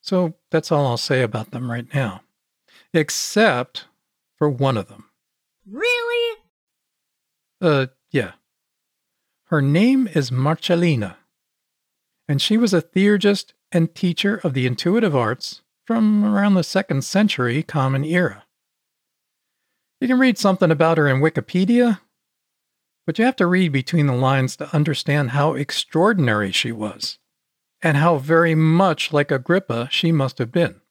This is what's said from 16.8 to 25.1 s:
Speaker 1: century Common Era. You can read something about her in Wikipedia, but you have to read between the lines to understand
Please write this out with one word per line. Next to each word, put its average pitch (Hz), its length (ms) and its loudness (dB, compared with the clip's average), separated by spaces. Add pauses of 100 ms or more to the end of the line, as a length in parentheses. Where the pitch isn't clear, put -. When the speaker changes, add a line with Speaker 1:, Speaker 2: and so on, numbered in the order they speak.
Speaker 1:
century 151 580 0
Common 135 420 -2
Era. 160 400 -2 (1600)
You 254 80 -2
can 254 100 2
read 254 180 2
something 185 340 2
about 160 280 2
her 147 100 2
in 135 140 2
Wikipedia, 190 800 0 (1040)
but 160 120 -6
you 226 60 2
have 254 120 0
to 185 100 2
read 180 260 2
between 143 340 0
the 135 80 0
lines 131 420 0
to - 180 -12
understand 147 560 0